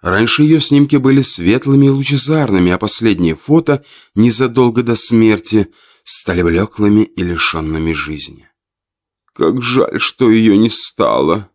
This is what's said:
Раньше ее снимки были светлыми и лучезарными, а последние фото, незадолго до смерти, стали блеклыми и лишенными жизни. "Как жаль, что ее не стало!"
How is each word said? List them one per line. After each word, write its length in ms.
Раньше 400
ее 180
снимки 360
были 260
светлыми 640
и 40
лучезарными, 840
а 80
последние 560
фото, 480
незадолго 680
до 140
смерти, 720
стали 380
блеклыми 600
и 220
лишенными 720
жизни. 560
"Как 280
жаль, 380
что 320
ее 240
не 140
стало!" 840